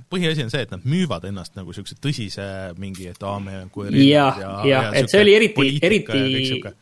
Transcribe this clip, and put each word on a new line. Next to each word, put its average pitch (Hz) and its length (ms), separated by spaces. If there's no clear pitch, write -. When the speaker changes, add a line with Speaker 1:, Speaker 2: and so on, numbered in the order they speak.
Speaker 1:
põhiasi 160 320
on 131 80
see, 135 140
et - 100
nad 87 80
müüvad 131 460
ennast 95 260
nagu 90 200
siukse 101 200
tõsise 104 520
mingi, 95 300
et 87 160
aa, 101 160
me 98 160
nagu 95 320
erinevad 139 220
Speaker 2:
Jah, 139 340
Speaker 1:
ja, 98 80
Speaker 2:
jah, 101 160
Speaker 1:
ja 131 240
Speaker 2:
et 127 160
see - 80
Speaker 1:
siuke 208 80
Speaker 2:
oli 202 140
eriti, 220 180
Speaker 1:
poliitika 143 320
ja 139 380
Speaker 2:
eriti, 131 100
Speaker 1:
kõik 131 160
siuke. 127 300